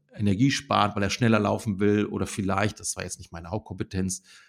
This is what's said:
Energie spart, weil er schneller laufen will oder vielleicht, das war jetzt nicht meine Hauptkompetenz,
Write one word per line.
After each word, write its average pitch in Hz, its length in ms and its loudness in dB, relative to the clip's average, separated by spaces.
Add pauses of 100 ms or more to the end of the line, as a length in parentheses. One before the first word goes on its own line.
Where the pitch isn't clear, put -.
(160)
Energie 104 360 4
spart, 104 440 2
weil 101 80 0
er 98 80 2
schneller 113 280 4
laufen 104 400 0
will 104 260 4
oder 101 220 -4
vielleicht, 98 520 -2
das - 180 -8
war 92 60 -8
jetzt 90 160 -10
nicht - 120 -20
meine 85 200 -14
Hauptkompetenz, 92 720 -6 (260)